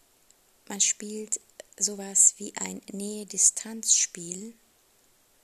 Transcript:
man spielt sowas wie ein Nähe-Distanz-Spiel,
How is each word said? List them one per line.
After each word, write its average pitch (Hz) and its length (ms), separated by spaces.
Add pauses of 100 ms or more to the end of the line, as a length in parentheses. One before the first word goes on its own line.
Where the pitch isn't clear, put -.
(680)
man 202 140
spielt 214 600 (380)
sowas 196 600
wie - 180
ein 190 340
Nähe-Distanz-Spiel, 208 1600 (880)